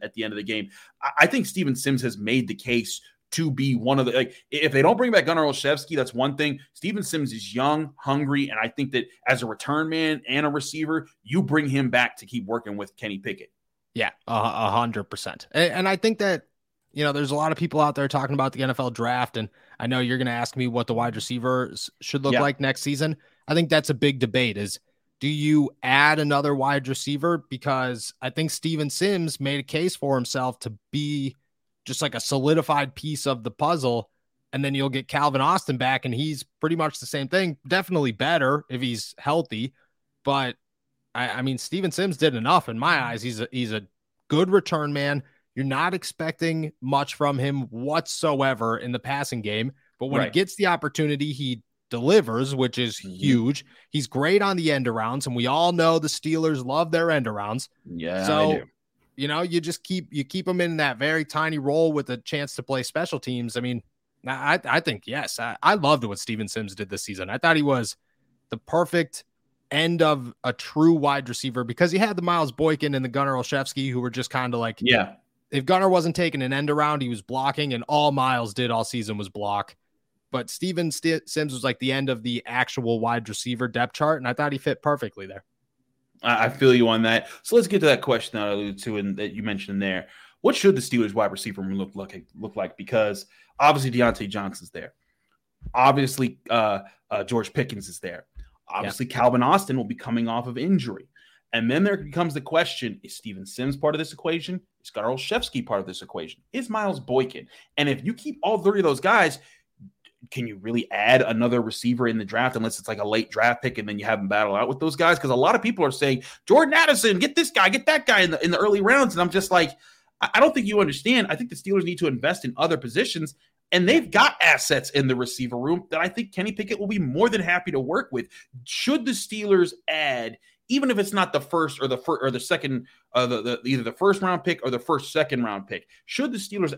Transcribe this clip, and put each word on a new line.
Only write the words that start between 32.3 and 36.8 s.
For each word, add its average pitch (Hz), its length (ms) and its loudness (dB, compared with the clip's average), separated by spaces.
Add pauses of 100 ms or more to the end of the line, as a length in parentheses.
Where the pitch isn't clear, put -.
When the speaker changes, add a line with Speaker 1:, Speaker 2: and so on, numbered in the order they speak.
Speaker 2:
piece 151 300 -6
of 123 200 -2
the 120 40 -6
puzzle, 131 600 0 (420)
and 135 120 -2
then 139 120 -2
you'll 139 140 0
get 131 180 -6
Calvin 143 320 2
Austin 151 380 2
back, 127 260 0
and 127 100 -2
he's 143 300 -4 (160)
pretty 160 160 0
much 156 240 -2